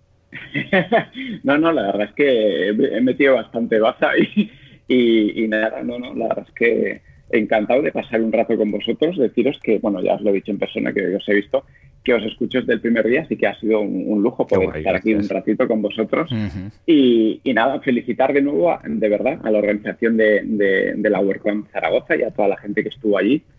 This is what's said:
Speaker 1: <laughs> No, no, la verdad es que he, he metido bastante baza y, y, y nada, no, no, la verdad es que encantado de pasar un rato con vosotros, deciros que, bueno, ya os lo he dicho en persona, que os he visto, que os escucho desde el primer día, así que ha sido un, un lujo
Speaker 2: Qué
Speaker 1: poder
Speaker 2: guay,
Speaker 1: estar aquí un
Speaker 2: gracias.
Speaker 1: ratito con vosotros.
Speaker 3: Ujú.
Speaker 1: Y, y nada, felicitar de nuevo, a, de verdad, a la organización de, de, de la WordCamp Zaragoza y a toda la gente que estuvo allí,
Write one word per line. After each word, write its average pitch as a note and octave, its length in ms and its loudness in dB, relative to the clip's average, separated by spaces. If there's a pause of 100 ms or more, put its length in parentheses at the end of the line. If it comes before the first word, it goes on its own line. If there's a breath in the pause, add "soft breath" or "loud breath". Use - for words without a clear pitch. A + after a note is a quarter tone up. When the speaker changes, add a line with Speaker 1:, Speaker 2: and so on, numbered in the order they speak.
(320)
Speaker 1:
<laughs> G3+ 1080 -2
No, C#3 160 2
no, E3 140 2
la C#3+ 100 0
verdad G2+ 280 -2
es - 40 -20
que G#2+ 560 2
he, - 0 -
he G#2+ 320 0
metido C3 320 2
bastante A#2 460 0
baza B2+ 400 0
y, G#3 320 0 (360 loud breath)
y, A2+ 580 2
y - 20 -2
nada, A2 340 -2
no, A#2+ 160 -8
no, B2 160 -12
la A2+ 140 -6
verdad - 200 -4
es - 60 -20
que A2+ 480 0 (300 soft breath)
encantado A2 500 2
de D#3 100 -2
pasar A2+ 300 -2
un A2 100 0
rato A2+ 260 0
con G#2+ 120 0
vosotros, A#2 480 -2
deciros B2 460 0
que, G#2+ 160 2
bueno, G2+ 220 -2
ya F#2+ 140 0
os G2 60 -8
lo G#2 80 0
he G2+ 40 4
dicho G2 180 -2
en G2+ 80 -4
persona, A2 320 -4
que F#2 240 -2
os G2+ 140 -6
he G2+ 60 4
visto, A#2 280 0 (400 soft breath)
que B2 120 2
os G#2+ 80 0
escucho A#2 380 -4
desde A#2+ 120 -2
el A2 80 -2
primer A2+ 260 0
día, B2+ 140 2
así A#2 160 -6
que - 80 -2
ha G2 140 -2
sido G#2+ 220 0
un, G2 260 -4
un G#2 160 0
lujo B2+ 240 -2
Speaker 2:
Qué - 80 0
Speaker 1:
poder F#2 140 2
Speaker 2:
guay, D#2 100 -8
Speaker 1:
estar F#2 160 -2
aquí F#2+ 140 -2
un G#2+ 100 2
Speaker 2:
gracias. G2 180 -2
Speaker 1:
ratito A2 300 0
con A2 160 0
vosotros. A2+ 480 -2
Speaker 3:
Ujú. G2+ 400 -6 (160)
Speaker 1:
Y, B2 560 4
y C3 100 -2
nada, C3 280 0
felicitar B2+ 520 0
de C#3 80 4
nuevo, D#3+ 300 2
a, C#3+ 120 -4
de A2 260 -2
verdad, G#2 340 0
a A2+ 80 0
la G#2 80 4
organización G#2 580 -2
de, G#2+ 260 4
de, G2 520 0
de G#2 140 0
la G2 100 2
WordCamp G2+ 520 -2
Zaragoza G2 440 -2
y - 80 0
a A2 80 -4
toda G#2 160 0
la G2 100 0
gente G#2 240 -4
que G#2 80 -2
estuvo G2+ 280 0
allí, G#2+ 260 2 (160 soft breath)